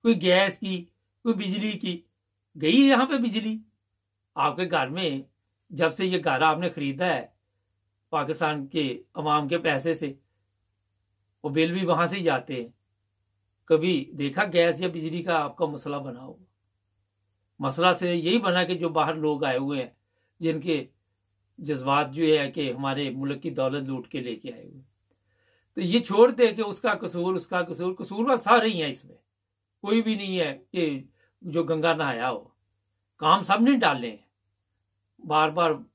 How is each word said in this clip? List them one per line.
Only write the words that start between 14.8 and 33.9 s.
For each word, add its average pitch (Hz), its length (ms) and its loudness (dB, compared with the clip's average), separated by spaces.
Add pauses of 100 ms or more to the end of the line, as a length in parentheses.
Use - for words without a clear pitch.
या 180 60 -2
बिजली 165 340 -6
का 170 160 0
आपका 151 280 -2
मसला 143 320 -8
बना 131 220 -12
हुआ? 131 160 -18 (1200)
मसला 143 320 2
से 175 220 0
यही 175 240 0
बना 185 260 0
कि 175 100 -2
जो 165 140 -2
बाहर 156 280 0
लोग 151 280 -2
आए 131 140 0
हुए 139 200 -4
हैं, 120 180 -8 (440)
जिनके 156 480 -2 (720)
जज्बात 139 480 0
जो 151 300 2
है 139 120 -4
कि 139 200 -4
हमारे 135 400 -4
मुल्क 139 300 -6
की 170 100 -8
दौलत 135 380 -2
लूट 131 180 -8
के 143 140 -10
लेके 123 300 -10
आए 117 140 -18
हुए, 135 180 -20 (920)
तो 208 40 -4
ये 190 200 2
छोड़ 233 300 6
दे 233 220 2
कि 220 100 -4
उसका 208 320 -2
कसूर, 180 400 -4
उसका 180 280 -4
कसूर, 175 380 -6
कसूरवार 233 360 0
सारे 226 320 4
ही 180 120 -2
हैं 147 80 -2
इसमें, - 300 -12 (640)
कोई 220 200 2
भी 220 140 0
नहीं 190 220 -4
है 151 140 0
कि 143 600 -4 (320)
जो 165 200 -2
गंगा 160 300 0
नहाया 131 340 -2
हो। - 280 -8 (640)
काम 175 240 4
सब 202 180 2
ने 269 140 6
डाले 143 340 2